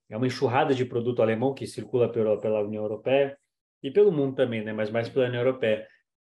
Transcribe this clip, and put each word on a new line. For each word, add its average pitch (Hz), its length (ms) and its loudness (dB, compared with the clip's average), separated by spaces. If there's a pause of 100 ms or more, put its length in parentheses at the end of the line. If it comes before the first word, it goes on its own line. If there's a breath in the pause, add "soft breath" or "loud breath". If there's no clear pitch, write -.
é 107 60 -10
uma 123 100 -2
enxurrada 135 480 2
de 123 120 0
produto 120 360 -2
alemão 117 320 2
que 117 140 -10
circula 120 420 -2
pela, 107 300 0
pela 107 240 0
União 107 180 -6
Europeia 131 560 0 (460)
e 135 80 -8
pelo 202 200 6
mundo 139 240 0
também, 117 280 0
né? 110 100 -6
Mas 107 160 -2
mais 117 180 -2
pela 127 200 2
União 120 140 -2
Europeia. 120 440 0 (460 loud breath)